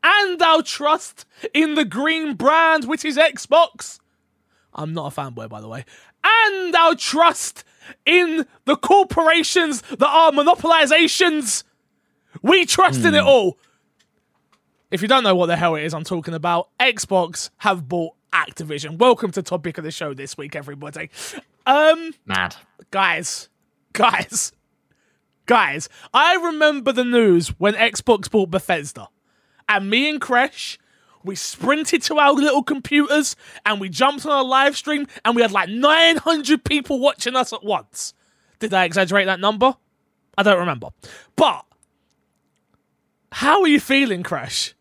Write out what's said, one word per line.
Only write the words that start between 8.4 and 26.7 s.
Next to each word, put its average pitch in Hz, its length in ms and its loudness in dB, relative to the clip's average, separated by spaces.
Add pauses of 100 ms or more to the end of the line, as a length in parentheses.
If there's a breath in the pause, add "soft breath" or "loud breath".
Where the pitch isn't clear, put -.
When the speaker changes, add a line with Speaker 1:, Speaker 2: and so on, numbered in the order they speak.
Speaker 1:
the 294 120 2
corporations 330 1040 2
that - 260 -2
are 320 240 6
monopolizations. 311 1300 2 (800 loud breath)
We 349 220 4
trust - 400 2
in 320 100 4
it 294 80 4
Speaker 2:
Mm. - 40 2
Speaker 1:
all. 240 320 4 (1300)
If 185 120 -4
you 208 60 -4
don't 254 160 4
know 196 100 4
what 175 120 2
the 170 100 0
hell 165 180 0
it 151 100 -6
is 160 100 -6
I'm 165 100 -10
talking 170 300 -8
about, 170 340 -2 (120)
Xbox 196 800 -2
have 185 300 -2
bought 165 260 -4 (180)
Activision. 156 680 -6
Welcome 233 340 4
to 190 100 -6
topic 170 360 -8
of 165 60 -12
the 156 60 -10
show 151 240 -10
this 135 220 -14
week, 147 180 -14
everybody. 147 560 -14 (560 loud breath)
Um, 311 480 2 (120)
Speaker 2:
Mad. 92 300 -4 (340)
Speaker 1:
guys, 175 580 -4 (460)
guys, 214 580 -2 (960)
guys, 170 420 0 (260 loud breath)
I 311 220 4
remember 302 560 0